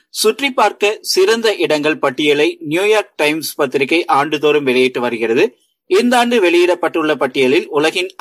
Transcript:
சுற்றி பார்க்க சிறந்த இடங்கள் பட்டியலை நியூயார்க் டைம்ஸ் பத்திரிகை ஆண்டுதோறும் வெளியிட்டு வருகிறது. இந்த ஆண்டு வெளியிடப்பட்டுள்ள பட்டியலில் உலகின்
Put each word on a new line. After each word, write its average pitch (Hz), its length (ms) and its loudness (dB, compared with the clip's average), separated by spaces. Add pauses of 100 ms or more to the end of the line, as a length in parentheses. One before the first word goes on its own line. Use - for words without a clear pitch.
(100)
சுற்றி 247 400 -2
பார்க்க 214 500 0
சிறந்த 214 540 0
இடங்கள் 151 440 -2
பட்டியலை 147 600 0
நியூயார்க் 202 560 -2
டைம்ஸ் 151 380 -2
பத்திரிகை 147 500 -2
ஆண்டுதோறும் 147 600 0
வெளியிட்டு 127 360 0
வருகிறது. 120 580 -2 (280)
இந்த 240 320 2
ஆண்டு 240 220 2
வெளியிடப்பட்டுள்ள 170 760 0
பட்டியலில் 135 540 0
உலகின் 156 420 -2 (100)